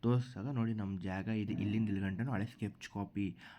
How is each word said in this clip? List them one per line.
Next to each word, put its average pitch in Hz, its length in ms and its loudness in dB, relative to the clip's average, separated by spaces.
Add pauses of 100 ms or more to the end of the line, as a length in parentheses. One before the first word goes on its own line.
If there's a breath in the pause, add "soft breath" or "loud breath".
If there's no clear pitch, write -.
ತೋರಿಸಿದಾಗ 123 460 2
ನೋಡಿ, 113 260 2
ನಮ್ಮ 98 260 -2
ಜಾಗ 95 280 -2
ಇದು 107 240 0
ಇಲ್ಲಿಂದ 104 360 2
ಇಲ್ಲಿ 98 120 0
ಗಂಟನೂ 98 320 0
ಹಳೆ 104 140 0
ಸ್ಕೆಚ್ - 420 -6
ಕಾಪಿ, 101 480 -2 (220 loud breath)